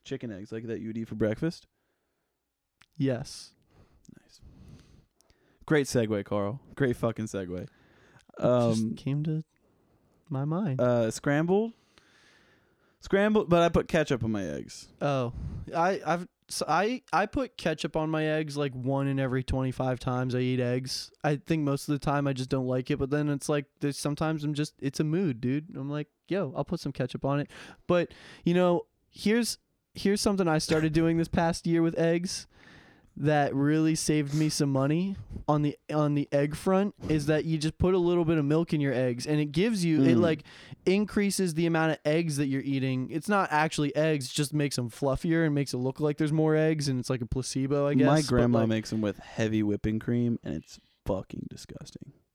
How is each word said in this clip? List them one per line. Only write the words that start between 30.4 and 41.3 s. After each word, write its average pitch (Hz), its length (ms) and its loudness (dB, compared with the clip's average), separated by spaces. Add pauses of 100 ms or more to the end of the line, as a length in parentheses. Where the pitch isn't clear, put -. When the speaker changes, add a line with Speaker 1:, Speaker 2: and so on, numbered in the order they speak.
Speaker 2:
I 156 120 4
started 156 340 2
doing 165 240 4
this 165 120 0
past 170 380 0
year 165 140 4
with 165 180 0
eggs 175 480 0 (680)
that 143 380 2
really 151 400 4
saved 151 400 0
me 156 160 2
some 147 220 0
money 156 440 0 (320)
on 151 140 2
the, 147 160 0 (160)
on 147 220 2
the 143 160 0
egg 147 240 0
front, 190 400 0 (140)
is 151 180 0
that 156 180 2
you 160 140 0
just 156 180 -4
put 185 160 2
a 190 60 4
little 175 260 2
bit 160 140 2
of 143 60 2
milk 160 280 2
in 151 80 2
your 139 120 2
eggs, 123 340 0
and 151 120 2
it 147 120 -2
gives 185 340 2
you, 156 180 4
it, 131 140 8
Speaker 1:
Mm. - 40 4
Speaker 2:
like, 160 220 2 (440)
increases 196 640 2